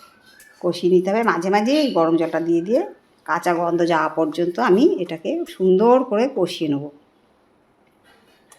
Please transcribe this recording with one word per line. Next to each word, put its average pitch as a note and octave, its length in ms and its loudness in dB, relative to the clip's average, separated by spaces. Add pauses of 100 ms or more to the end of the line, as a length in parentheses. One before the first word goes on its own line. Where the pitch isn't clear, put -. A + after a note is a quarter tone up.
(600)
কষিয়ে F3 340 -2
নিতে F3+ 160 2
হবে। A3 140 0
মাঝে F3 260 -2
মাঝে G#3+ 300 2
এই C#4 120 0
গরম E3 260 2
জলটা D#3+ 220 -4
দিয়ে E3+ 220 0
দিয়ে A3+ 200 0 (440)
কাঁচা E3+ 280 -2
গন্ধ E3+ 260 -2 (120)
যাওয়া D#3 180 0
পর্যন্ত E3 500 -2
আমি F#3+ 260 4 (180)
এটাকে E3+ 280 -8 (180)
সুন্দর F#3+ 540 4
করে G#3 200 -2 (120)
কষিয়ে E3+ 360 -2
নেব। C#3+ 120 -4 (1800)